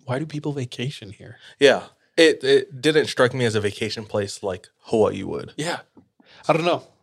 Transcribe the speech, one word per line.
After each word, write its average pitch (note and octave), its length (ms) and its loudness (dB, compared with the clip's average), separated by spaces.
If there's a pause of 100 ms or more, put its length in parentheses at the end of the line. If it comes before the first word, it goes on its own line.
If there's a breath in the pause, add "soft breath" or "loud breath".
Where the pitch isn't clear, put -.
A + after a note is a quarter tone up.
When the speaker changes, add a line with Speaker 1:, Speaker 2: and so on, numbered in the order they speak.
Speaker 1:
why B2+ 120 -6
do D#3 80 -6
people D3+ 260 -8
vacation B2 600 -8
here?" - 260 -20 (220 loud breath)
Speaker 2:
Yeah. A#2+ 240 6 (340)
It, E3 260 6
it C3+ 380 2
didn't D3+ 240 2
strike B2+ 300 2
me B2+ 100 0
as A2 80 0
a G#2+ 80 0
vacation G#2 440 -6
place G2+ 360 -6
like F#2 280 -8 (160)
Hawaii G2 360 2
would. - 360 -10
Speaker 1:
Yeah. D#3 220 -6 (680 soft breath)
I D#3 60 4
don't E3 120 0
know. D#3 180 0 (200)